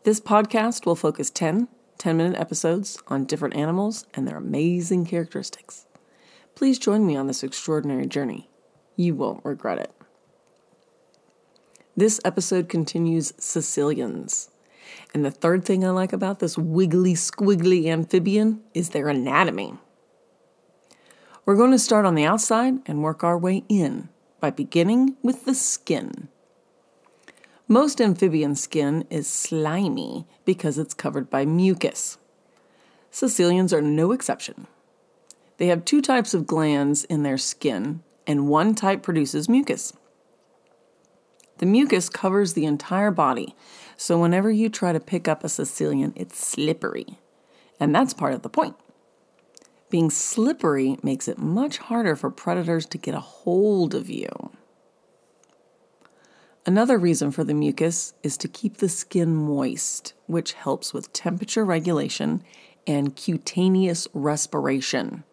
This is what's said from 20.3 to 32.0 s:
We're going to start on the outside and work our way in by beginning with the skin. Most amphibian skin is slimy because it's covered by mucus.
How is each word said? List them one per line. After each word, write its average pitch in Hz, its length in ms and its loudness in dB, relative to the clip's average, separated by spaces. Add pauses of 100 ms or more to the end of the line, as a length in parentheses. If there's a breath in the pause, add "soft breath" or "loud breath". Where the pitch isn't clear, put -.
We're 202 120 6
going 247 160 8
to 254 40 6
start 214 300 4
on 170 80 4
the 151 100 4
outside 226 640 2
and 151 160 -2
work 156 200 -2
our 175 140 2
way 185 320 0
in 170 400 0 (300)
by 151 100 0
beginning 220 720 2
with 262 240 -2
the 262 80 0
skin. - 760 -4 (1400 soft breath)
Most 277 340 4
amphibian 160 540 2
skin 151 540 -2
is 156 200 -6
slimy 160 960 -4 (160 soft breath)
because 175 340 0
it's 156 160 -6
covered 139 360 -6
by 135 160 0
mucus. 180 720 0 (1000 soft breath)